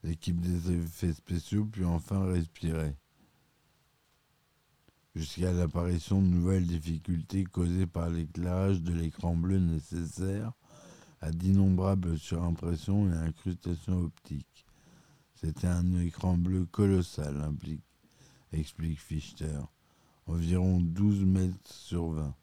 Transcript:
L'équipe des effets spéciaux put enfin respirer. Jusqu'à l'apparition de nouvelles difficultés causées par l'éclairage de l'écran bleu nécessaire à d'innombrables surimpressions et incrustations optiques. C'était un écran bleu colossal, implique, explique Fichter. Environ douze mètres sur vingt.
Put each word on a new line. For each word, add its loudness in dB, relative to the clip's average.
L'équipe -2
des 0
effets -2
spéciaux -2
put -6
enfin 0
respirer. -2
Jusqu'à -2
l'apparition 2
de 6
nouvelles 4
difficultés -2
causées 0
par -4
l'éclairage 0
de -2
l'écran -2
bleu 2
nécessaire -2
à -4
d'innombrables 4
surimpressions 0
et 0
incrustations -4
optiques. -8
C'était -4
un 2
écran 0
bleu 2
colossal, 0
implique, -6
explique -4
Fichter. -8
Environ 2
douze 2
mètres 2
sur -4
vingt. -4